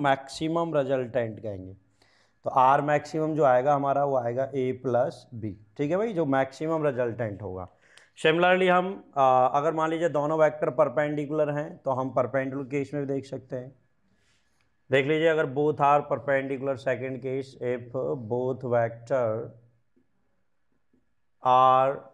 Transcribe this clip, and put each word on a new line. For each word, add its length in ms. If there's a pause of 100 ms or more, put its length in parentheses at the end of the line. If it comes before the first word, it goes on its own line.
मैक्सिमम 720
रिजल्टेंट 640
कहेंगे। 320 (720)
तो 60 (100)
R 220
मैक्सिमम 520
जो 100
आएगा 300
हमारा 300
वो 120
आएगा 360
A 180 (120)
प्लस 520
B। 180 (260)
ठीक 120
है 60
भाई, 160
जो 140
मैक्सिमम 600
रिजल्टेंट 560
होगा। 260 (500)
Similarly 520
हम, 180 (280)
आ, 320
अगर 260
मान 160
लीजिए 200
दोनों 280
वेक्टर 340
परपेंडिकुलर 800
हैं, 260
तो 160
हम 200
परपेंडिकुलर 540
केस 280
में 100
भी 80
देख 140
सकते 300
हैं। 180 (1160)
देख 160
लीजिए, 220
अगर 260
both 280
are 240
perpendicular, 720
second 420
case, 300 (140)
if 340 (280)
both 420
vector 580 (2250)
are 520 (200)